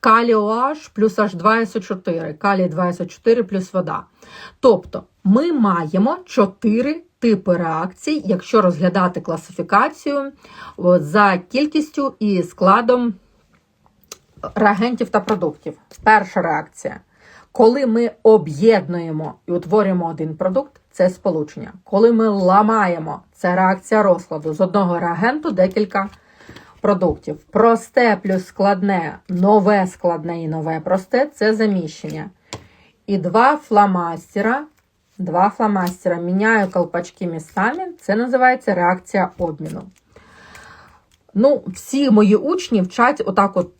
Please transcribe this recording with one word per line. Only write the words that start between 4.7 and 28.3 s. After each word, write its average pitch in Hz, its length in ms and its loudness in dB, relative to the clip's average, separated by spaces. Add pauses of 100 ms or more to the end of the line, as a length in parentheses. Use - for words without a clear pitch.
ми 269 280 2
маємо 196 720 0
чотири 247 800 -2 (160)
типи 185 380 0
реакцій, 175 680 -6
якщо 190 380 0
розглядати 180 580 0
класифікацію, 269 1120 -4 (440)
о, 180 220 2
за 180 400 2
кількістю 302 800 -4
і 196 240 0
складом 233 720 2 (1400)
реагентів 214 540 0
та 214 120 -2
продуктів. 165 580 -6 (260)
Перша 202 380 2
реакція. 156 580 -6 (520)
Коли 247 340 4
ми 226 240 0 (120)
об'єднуємо 165 1120 2 (120)
і 175 60 -6
утворюємо 175 560 0
один 160 280 -8
продукт, 185 440 -4 (100)
це 185 200 0
сполучення. 160 640 -6 (120)
Коли 220 280 4
ми 220 160 2
ламаємо, 190 960 0 (100)
це 180 240 -4
реакція 190 460 0
розкладу. 160 520 -2
З 160 60 -6
одного 180 380 0
реагенту 226 520 -2
декілька 196 580 -2 (720)
продуктів. 170 560 -2
Просте 226 880 2
плюс 190 240 -4